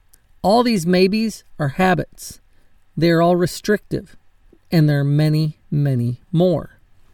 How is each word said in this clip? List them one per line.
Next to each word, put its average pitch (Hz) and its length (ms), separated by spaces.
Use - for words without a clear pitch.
All 220 200
these 220 240
maybes 196 580
are 147 100
habits. - 720
They 165 140
are 165 120
all 175 140
restrictive, - 800
and 156 160
there 143 120
are 143 40
many, 151 540
many 127 520
more. 170 380